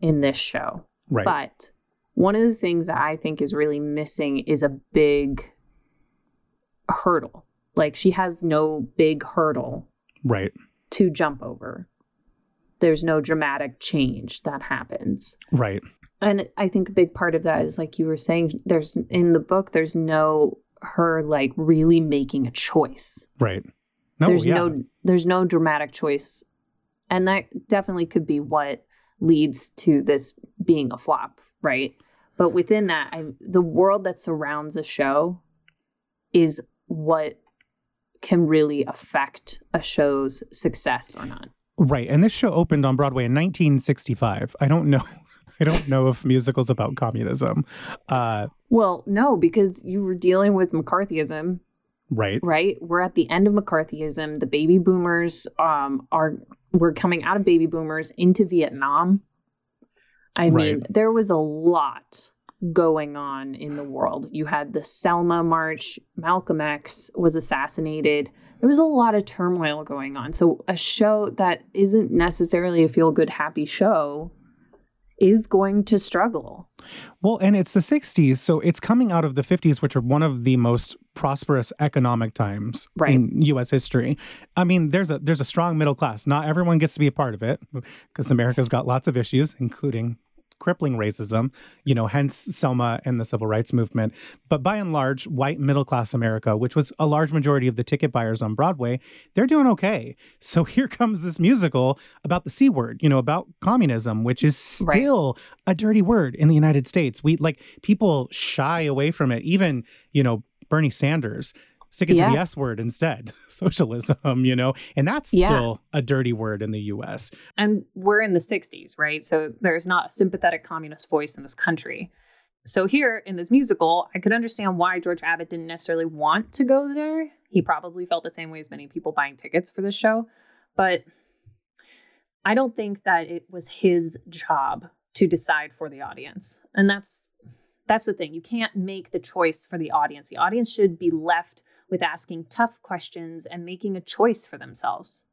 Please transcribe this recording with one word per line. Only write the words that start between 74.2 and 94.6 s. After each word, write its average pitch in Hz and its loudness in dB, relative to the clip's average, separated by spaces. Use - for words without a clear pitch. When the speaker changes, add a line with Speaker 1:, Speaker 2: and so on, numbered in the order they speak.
Speaker 1:
is 214 4
going 196 2
to 208 2
struggle. 185 -4
Speaker 2:
Well, 214 4
and 202 6
it's 190 0
the 185 4
sixties, 151 2
so 160 2
it's 170 0
coming 233 2
out 165 2
of 139 -2
the 135 0
fifties, 165 2
which 143 -2
are 131 2
one 135 2
of 131 0
the 131 4
most 120 2
prosperous 139 -2
economic 123 0
times 104 -4
Speaker 1:
Right. 147 4
Speaker 2:
in 127 2
U 147 4
S 123 -4
history. 127 0
I 180 2
mean, 175 4
there's 175 0
a, 143 -2
there's 147 0
a - 0
strong 170 -2
middle 147 2
class. 117 -4
Not 147 2
everyone 170 2
gets 151 0
to 151 -8
be 147 4
a 135 2
part 127 -2
of 101 -8
it, 117 -2
'cause - -4
America's 120 2
got 123 0
lots 127 0
of 127 0
issues, 131 0
including 117 -4
crippling 151 -2
racism, 110 -2
you 135 -4
know, 113 -2
hence 139 -4
Selma 123 -4
and 123 -4
the 110 -6
civil 110 -6
rights 107 -4
movement. 113 -2
But 147 0